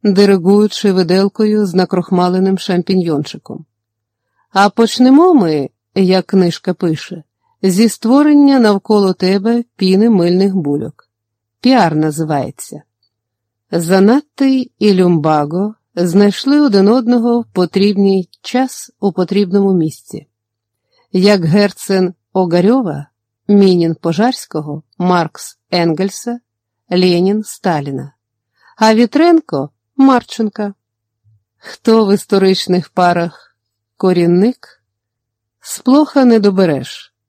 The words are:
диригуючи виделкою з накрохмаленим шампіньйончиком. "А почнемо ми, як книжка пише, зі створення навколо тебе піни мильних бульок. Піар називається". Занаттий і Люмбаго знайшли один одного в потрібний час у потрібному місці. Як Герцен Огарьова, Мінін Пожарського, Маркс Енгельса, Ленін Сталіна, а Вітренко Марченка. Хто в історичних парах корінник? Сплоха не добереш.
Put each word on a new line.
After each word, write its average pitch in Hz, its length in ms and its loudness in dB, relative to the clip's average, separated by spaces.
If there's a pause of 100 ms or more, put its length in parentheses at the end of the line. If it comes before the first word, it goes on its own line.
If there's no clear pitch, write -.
диригуючи 202 880 2
виделкою 196 720 0
з 170 80 -8
накрохмаленим 185 840 -2
шампіньйончиком. 170 1040 -4 (880)
"А 202 160 2
почнемо 262 680 4
ми, 156 360 0 (240)
як 185 320 0
книжка 180 480 -2
пише, 165 480 -6 (400)
зі 196 260 2
створення 277 720 2
навколо 202 520 0
тебе 202 520 -2 (120)
піни 190 340 2
мильних 185 440 2
бульок. 151 540 -6 (520)
Піар 156 360 2
називається". 151 840 -6 (880)
Занаттий 233 1080 0
і 208 160 2
Люмбаго 170 800 0 (200)
знайшли 202 640 0
один 202 280 2
одного 240 520 0
в 226 40 -10
потрібний 190 840 -2 (140)
час - 480 -6 (100)
у 196 120 -2
потрібному 196 640 -2
місці. - 520 -6 (840)
Як 190 320 2
Герцен 190 680 -2 (180)
Огарьова, 180 720 -2 (420)
Мінін 185 460 2
Пожарського, 156 880 -6 (160)
Маркс 180 600 -4 (120)
Енгельса, 180 680 -4 (500)
Ленін 185 540 0
Сталіна, 143 680 -8 (640)
а 220 180 2
Вітренко 240 760 0 (280)
Марченка. 226 760 0 (840)
Хто 220 480 0
в 196 80 2
історичних 190 760 -2
парах 175 680 -2 (400)
корінник? 180 840 0 (800)
Сплоха 277 640 0
не 233 140 4
добереш. 185 760 -2 (140)